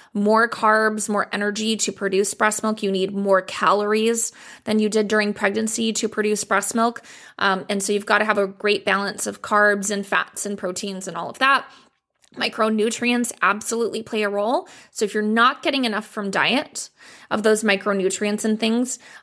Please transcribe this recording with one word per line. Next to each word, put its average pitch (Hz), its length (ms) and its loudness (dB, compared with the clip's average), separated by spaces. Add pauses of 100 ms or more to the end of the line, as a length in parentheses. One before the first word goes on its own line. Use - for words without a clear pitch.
(160)
more 220 340 4
carbs, 220 600 2
more 208 240 0
energy 208 460 -2
to 226 120 -2
produce 196 420 0
breast 214 300 0
milk. 214 220 -2
You 196 80 0
need 190 200 -2
more 196 300 4
calories 208 880 2 (320)
than 214 160 0
you 214 100 2
did 214 200 0
during 208 260 0
pregnancy 220 600 -2
to 214 140 -2
produce 208 360 -2
breast - 320 0
milk. 233 260 0 (380)
Um, 190 280 0
and 202 140 -2
so 208 100 -2
you've 208 140 -2
gotta 208 180 2
have 208 140 0
a 202 80 2
great 208 380 -2
balance 196 420 -2
of 202 160 -8
carbs 208 480 2
and 202 160 -4
fats - 400 -4
and 202 100 -8
proteins 185 520 -8
and 170 80 -8
all 170 120 -8
of - 120 -10
that. 269 280 2 (680)
Micronutrients 226 1080 -2
absolutely 220 600 -2
play 220 200 -4
a 208 60 0
role. 214 400 0 (220)
So - 160 -2
if 196 80 -4
you're 214 80 -2
not 233 400 2
getting 269 240 0
enough 214 180 -4
from 202 260 -8
diet 190 600 0 (400)
of 208 140 0
those 214 180 4
micronutrients 202 840 0
and 220 160 0
things, 233 380 0 (240)